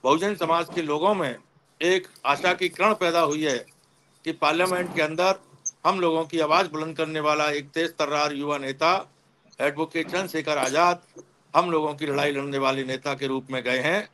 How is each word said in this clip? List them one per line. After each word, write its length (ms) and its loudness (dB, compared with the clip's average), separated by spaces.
बहुजन 300 2
समाज 400 0
के 80 -2
लोगों 320 2
में 220 -2
एक 240 2
आशा 260 2
की 160 -2
किरण 260 2
पैदा 260 2
हुई 240 0
है 220 -2
कि 80 -4
पार्लियामेंट 640 0
के 80 0
अंदर 320 2
हम 140 2
लोगों 240 2
की 160 -4
आवाज 260 2
बुलंद 300 -6
करने 240 -2
वाला 300 2
एक 140 -4
तेज 260 -2
तर्रार 420 0
युवा 260 -4
नेता 520 0
एडवोकेट 480 -2
चंद्रशेखर 500 -2
आजाद 420 2
हम 140 4
लोगों 240 0
की 120 -6
लड़ाई 260 0
लड़ने 260 -4
वाले 260 0
नेता 300 -4
के 120 -6
रूप 240 -4
में 140 -4
गए 140 0
हैं। 360 0